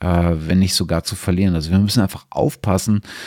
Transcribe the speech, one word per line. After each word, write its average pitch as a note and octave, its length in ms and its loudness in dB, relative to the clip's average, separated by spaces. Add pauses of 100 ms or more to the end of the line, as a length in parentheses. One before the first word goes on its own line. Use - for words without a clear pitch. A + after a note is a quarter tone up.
äh, E2+ 340 2
wenn D#2+ 240 0
nicht F#2 160 2
sogar E2 300 -2
zu - 120 -8
verlieren. F2+ 380 0
Also D#2+ 160 -2
wir F#2 80 4
müssen G#2 240 2
einfach - 260 -4
aufpassen, G#2 720 0 (260)